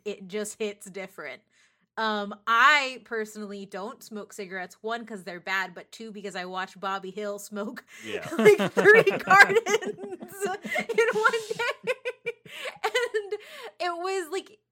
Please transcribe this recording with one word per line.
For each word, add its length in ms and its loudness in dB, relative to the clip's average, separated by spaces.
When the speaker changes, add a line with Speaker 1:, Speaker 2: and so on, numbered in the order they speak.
Speaker 1:
it 220 -10
just 320 -8
hits 300 -8
different. 520 -14
Um, 360 -2
I 560 4
personally 640 -8
don't 360 -12
smoke 300 -14
cigarettes, 500 -12
one, 240 -6
'cause 200 -14
they're 160 -12
bad, 340 -4
but 160 -18
two, 220 -14
because 200 -10
I 120 -6
watched 340 -8
Bobby 320 -6
Hill 280 -8
smoke, 440 -10
Speaker 2:
Yeah. 300 -8
Speaker 1:
<laughs> 80 -2
like, 420 8
three 360 8
Speaker 3:
<laughs> 20 -8
Speaker 1:
cartons 460 6
<laughs> 800 -4
in 160 4
one 180 4
day. 360 -4
<laughs> 920 -12
And 500 -2
it 160 -2
was, 340 -4
like, 280 -8